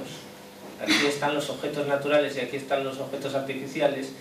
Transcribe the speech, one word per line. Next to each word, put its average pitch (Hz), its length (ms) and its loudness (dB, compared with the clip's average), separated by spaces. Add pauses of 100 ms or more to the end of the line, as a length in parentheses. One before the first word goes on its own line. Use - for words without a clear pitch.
(800)
aquí 107 260 4
están 143 280 2
los 143 160 0
objetos 143 360 -2
naturales 143 500 4
y 131 40 0
aquí 123 160 -2
están 135 280 0
los 135 140 -4
objetos 135 360 -4
artificiales, 135 760 0 (100)